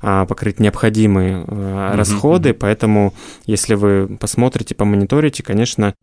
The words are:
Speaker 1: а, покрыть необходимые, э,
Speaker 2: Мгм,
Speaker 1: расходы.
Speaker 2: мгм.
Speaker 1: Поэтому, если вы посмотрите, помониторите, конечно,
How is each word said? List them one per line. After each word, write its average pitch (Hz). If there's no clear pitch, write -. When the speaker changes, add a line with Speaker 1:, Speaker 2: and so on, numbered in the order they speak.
Speaker 1:
а, 98
покрыть -
необходимые, 101
э, -
Speaker 2:
Мгм, 98
Speaker 1:
расходы. 135
Speaker 2:
мгм. -
Speaker 1:
Поэтому, 104
если 107
вы 101
посмотрите, -
помониторите, 104
конечно, 104